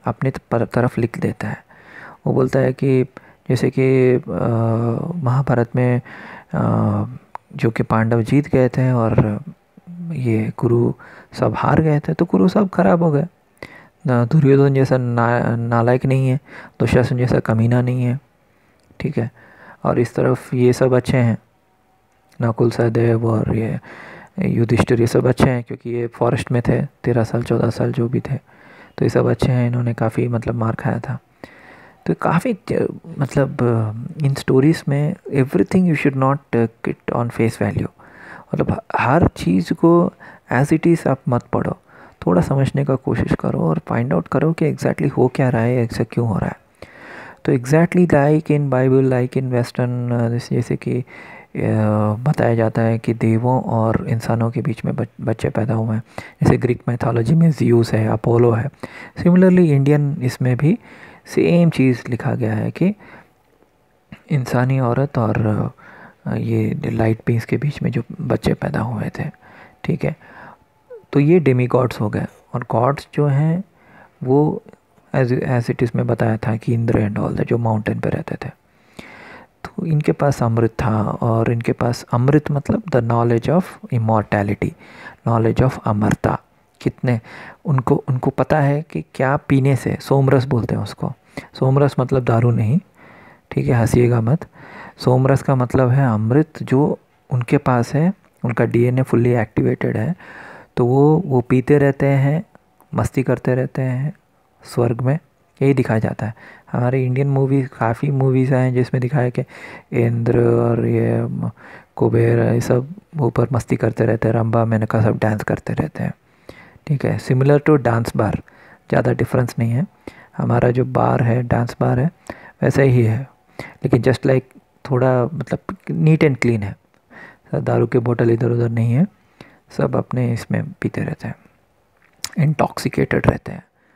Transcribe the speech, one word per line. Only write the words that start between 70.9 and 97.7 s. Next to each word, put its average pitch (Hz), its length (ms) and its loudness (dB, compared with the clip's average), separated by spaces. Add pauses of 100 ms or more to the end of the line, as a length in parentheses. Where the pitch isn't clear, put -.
तो 139 60 2
ये 160 200 4
demigods 127 640 2
हो 107 80 -2
गए। - 160 -6 (280)
और 127 180 -6
gods 127 420 0
जो 147 140 0
हैं 156 360 0 (600)
वो 143 400 0 (520)
as, 131 160 0
as 127 380 -2
it 123 140 -2
is 117 120 -2
में 120 120 -2
बताया 113 300 0
था 107 180 -4
कि 117 180 -4
इंद्र 110 360 0
and 107 100 -6
all - 120 -4
that - 160 -4
जो 120 100 0
mountain 110 420 -2
पे 107 100 -2
रहते - 260 -6 (100)
थे, - 40 -12 (1160)
तो - 200 -10
इनके 156 260 0
पास 143 320 0
अमृत 113 280 2 (100)
था 110 220 0
और 117 480 0
इनके 117 200 -2
पास 120 400 -2
अमृत 139 400 2
मतलब 214 320 -2
the 139 180 0
knowledge 117 480 0 (100)
of 185 40 0 (300)
immortality, 107 760 0 (580)
knowledge 113 420 2
of - 160 -6
अमरता, 104 540 0 (420)
कितने 123 380 -2 (460)
उनको, 135 440 0
उनको 127 200 -2
पता 143 300 0
है 143 220 0
कि 160 240 -10 (100)
क्या 135 220 0
पीने 139 380 2
से, - 260 -2
सोमरस 135 440 2
बोलते 127 300 -2
हैं 107 60 -4
उसको, - 320 -8 (460)
सोमरस 135 400 2
मतलब 135 240 0
दारू 120 280 2
नहीं, 117 280 0 (720)
ठीक 139 160 -2
है, 147 60 2
हंसिएगा 117 480 2
मत। 123 260 0 (500)
सोमरस 131 460 2
का 139 120 2
मतलब 127 340 2
है 127 240 2
अमृत 120 500 0
जो 135 360 0 (320)
उनके 123 260 0
पास 120 360 0